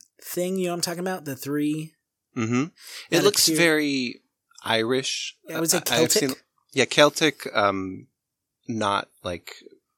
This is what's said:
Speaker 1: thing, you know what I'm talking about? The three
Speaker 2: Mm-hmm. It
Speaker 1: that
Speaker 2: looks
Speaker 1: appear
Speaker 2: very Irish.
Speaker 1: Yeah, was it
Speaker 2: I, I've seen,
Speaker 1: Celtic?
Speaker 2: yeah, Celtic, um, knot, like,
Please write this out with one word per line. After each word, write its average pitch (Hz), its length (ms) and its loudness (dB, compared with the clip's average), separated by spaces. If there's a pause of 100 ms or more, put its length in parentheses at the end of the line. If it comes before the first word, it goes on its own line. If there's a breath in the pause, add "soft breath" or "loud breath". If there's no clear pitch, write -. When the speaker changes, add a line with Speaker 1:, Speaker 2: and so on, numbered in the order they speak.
(240)
Speaker 1:
thing, 180 340 -4
you 185 80 -2
know 175 60 -2
what 175 60 -4
I'm 170 40 -8
talking 170 180 -4
about? 185 260 -6
The 139 100 -8
three 147 580 -4 (420)
Speaker 2:
Mm-hmm. 120 280 -2
It 175 80 -8 (400 loud breath)
Speaker 1:
that 160 120 4
Speaker 2:
looks 208 240 4
Speaker 1:
appear 160 100 2
Speaker 2:
very 147 600 0 (440)
Irish. 117 720 -2 (100)
Speaker 1:
Yeah, 160 140 -6
was 165 120 2
it - 160 -2
Speaker 2:
I, 120 120 4
I've - 100 4
seen, 175 180 2
Speaker 1:
Celtic? - 140 -8 (300)
Speaker 2:
yeah, 131 120 2
Celtic, 147 680 4
um, 98 520 0 (600)
knot, 107 400 -2 (160)
like, - 320 -10 (420)